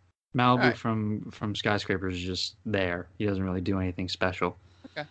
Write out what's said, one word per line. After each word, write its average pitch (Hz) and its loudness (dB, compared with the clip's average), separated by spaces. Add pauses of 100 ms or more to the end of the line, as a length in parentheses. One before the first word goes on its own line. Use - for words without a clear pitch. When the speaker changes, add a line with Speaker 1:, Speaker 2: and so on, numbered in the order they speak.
(360)
Speaker 1:
Malibu 123 6
Speaker 2:
All 123 6
right. 175 4
Speaker 1:
from, 110 -2
from 107 -4
Skyscraper 98 2
is 90 -4
just 90 -4 (100)
there. 92 0 (100)
He 104 0
doesn't 98 0
really 92 -2
do 95 0
anything 92 -2
special. 90 0 (300)
Speaker 2:
Okay. 147 -10